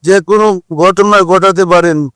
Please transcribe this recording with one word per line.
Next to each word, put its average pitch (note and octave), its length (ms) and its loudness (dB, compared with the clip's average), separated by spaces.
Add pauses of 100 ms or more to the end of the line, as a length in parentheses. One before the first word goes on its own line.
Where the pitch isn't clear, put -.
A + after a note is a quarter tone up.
যে F#3 120 2 (120)
কোনো G#3+ 180 0 (280)
ঘটনা G3 480 0
ঘটাতে F#3 440 0
পারেন। E3+ 320 0 (180)